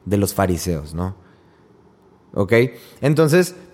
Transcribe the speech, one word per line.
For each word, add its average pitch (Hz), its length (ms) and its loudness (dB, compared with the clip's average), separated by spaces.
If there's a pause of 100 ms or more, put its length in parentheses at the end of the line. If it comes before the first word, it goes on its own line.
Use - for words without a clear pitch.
de 98 120 -2
los 101 180 0
fariseos, 85 600 -4
¿no? 92 220 -8 (1200)
¿Ok? 98 180 -2 (480)
Entonces, 156 560 2 (180)